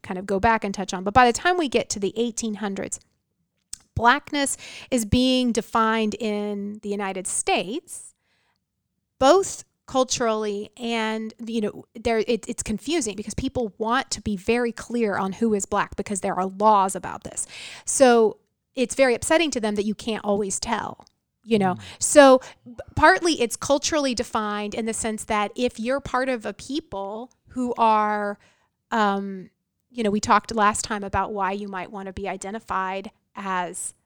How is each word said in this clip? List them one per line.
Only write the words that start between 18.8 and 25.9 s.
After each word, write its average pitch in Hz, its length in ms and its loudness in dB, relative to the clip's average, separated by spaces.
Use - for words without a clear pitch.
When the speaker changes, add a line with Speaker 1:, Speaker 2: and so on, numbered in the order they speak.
Speaker 1:
very 262 200 4
upsetting 320 360 2
to 247 100 -4
them 214 140 -2
that 202 100 0
you 214 100 -2
can't 214 300 -6
always 202 340 0
tell, - 460 -6
you 220 140 2
know? 185 160 2
Speaker 2:
Mm. - 40 -16
Speaker 1:
So 269 420 8
b-, 247 80 -20
partly 330 460 4
it's 233 140 -2
culturally 277 600 0
defined 208 580 -4
in 226 120 -4
the 220 80 -4
sense 220 320 -6
that 208 300 -2
if 247 240 -4
you're 262 220 -2